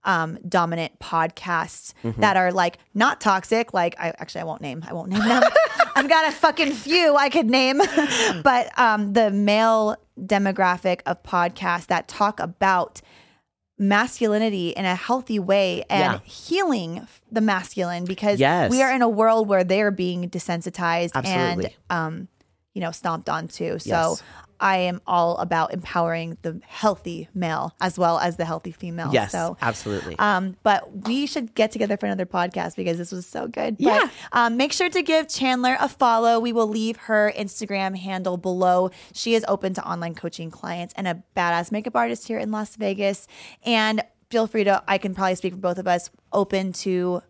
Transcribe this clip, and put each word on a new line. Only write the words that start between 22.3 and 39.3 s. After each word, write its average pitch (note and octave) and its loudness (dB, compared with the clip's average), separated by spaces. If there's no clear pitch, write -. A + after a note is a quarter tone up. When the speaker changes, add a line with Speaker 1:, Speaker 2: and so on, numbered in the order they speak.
Speaker 1:
you F#3+ -8
know, E3+ -4
stomped E3 -6
on D#3+ -4
too. E3 -6
So - -8
Speaker 2:
Yes. E3 0
Speaker 1:
I F#3+ 2
am F3+ -2
all E3+ 2
about E3 -2
empowering E3 -4
the E3 -8
healthy F3 -4
male D#3+ -4
as F3+ -4
well E3+ 2
as F3 -2
the E3+ -2
healthy E3 -8
female. E3 -8
Speaker 2:
Yes, G#2+ 2
Speaker 1:
So, E3 -2
Speaker 2:
absolutely. G#2 -4
Speaker 1:
um, F#3+ 0
but G3+ 0
we C4 -2
should C4+ -6
get G#3+ 0
together G#3 -2
for - -6
another F#3+ -2
podcast F3+ -4
because F3 -2
this F3 -8
was F3+ -8
so - -6
good. A3+ -4
Speaker 2:
Yeah. F4+ 4
Speaker 1:
But, - 0
um, A#3 2
make C#4 2
sure F4+ 0
to F4+ -2
give D#4+ 2
Chandler B3+ 0
a C#4 0
follow. A#3 4
We A#3 -2
will A3 2
leave A3 -2
her G#3+ 2
Instagram G3 -4
handle F#3 -4
below. F3+ 2
She - -2